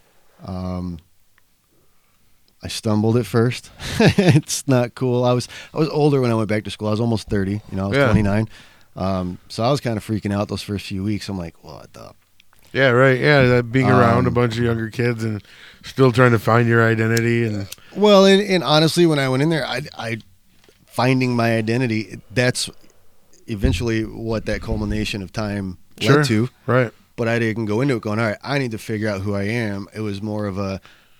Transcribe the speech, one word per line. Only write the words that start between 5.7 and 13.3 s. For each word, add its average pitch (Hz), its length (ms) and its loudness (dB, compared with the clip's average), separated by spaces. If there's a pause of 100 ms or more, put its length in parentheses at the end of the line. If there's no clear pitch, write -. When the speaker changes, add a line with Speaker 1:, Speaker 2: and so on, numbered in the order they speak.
Speaker 1:
I - 60 -6
was 156 100 0
older 143 320 2
when 120 100 2
I 113 40 2
went 110 140 0
back 107 160 -2
to 98 60 -8
school. 107 160 -6
I 107 40 0
was 107 100 0
almost 117 280 -2
thirty. 101 320 -2 (100)
You 98 60 -8
know, 95 80 -2
I - 40 -2
was 120 80 0
Speaker 2:
Yeah. 139 80 4
Speaker 1:
twenty-nine. 107 440 2 (460)
Um, 92 420 -4 (100)
so - 160 -6
I 123 80 2
was 147 80 0
kinda 113 220 -4
freaking 104 320 -4
out 101 140 -2
those 98 140 -6
first 101 240 -8
few 95 180 -6
weeks. 104 260 -4
I'm 98 80 -6
like, 85 260 -10
"What - 300 -20
the?" - 180 -20 (600)
Speaker 2:
Yeah, 131 160 4
right. 127 300 4
Yeah, 143 240 4